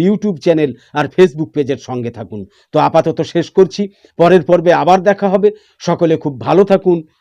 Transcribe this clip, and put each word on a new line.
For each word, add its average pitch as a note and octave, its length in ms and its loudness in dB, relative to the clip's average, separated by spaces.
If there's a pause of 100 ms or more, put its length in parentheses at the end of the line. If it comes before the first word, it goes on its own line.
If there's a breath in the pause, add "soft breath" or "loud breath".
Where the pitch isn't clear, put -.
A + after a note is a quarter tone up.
YouTube G3+ 380 -2
চ্যানেল D#3 260 0 (280 soft breath)
আর D3 160 -2
Facebook D#3+ 420 -6
পেজের C3+ 320 -4
সঙ্গে B2 300 -8
থাকুন। G#2+ 220 -14 (320)
তো - 40 0 (120)
আপাতত D#3+ 300 0 (140)
শেষ E3+ 140 -2 (100)
করছি, F#3+ 260 2 (360 soft breath)
পরের F3 300 4
পর্বে E3+ 240 2 (100)
আবার F3+ 160 4 (100)
দেখা G3 260 0
হবে। G#3 140 2 (380 soft breath)
সকলে E3 360 0
খুব C#3+ 120 -6 (120)
ভালো E3 160 4 (100)
থাকুন, F#3 260 0 (220)